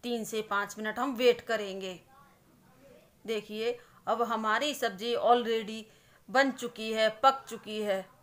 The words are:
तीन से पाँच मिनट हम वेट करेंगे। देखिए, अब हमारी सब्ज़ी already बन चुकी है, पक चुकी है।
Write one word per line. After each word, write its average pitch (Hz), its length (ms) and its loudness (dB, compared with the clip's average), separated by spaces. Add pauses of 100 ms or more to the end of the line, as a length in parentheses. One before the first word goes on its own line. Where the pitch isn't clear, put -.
तीन 233 220 -4
से 214 180 -6
पाँच 202 360 -4
मिनट 214 200 -6
हम 262 160 -2
वेट 240 260 4
करेंगे। 190 580 -4 (1300)
देखिए, 220 520 -4 (280)
अब 226 180 2
हमारी 220 500 0
सब्ज़ी 226 420 -2
already 226 680 2 (460)
बन 262 240 4
चुकी 220 400 -6
है, 220 160 4 (140)
पक 269 260 4
चुकी 214 340 -8
है। 190 220 0 (180)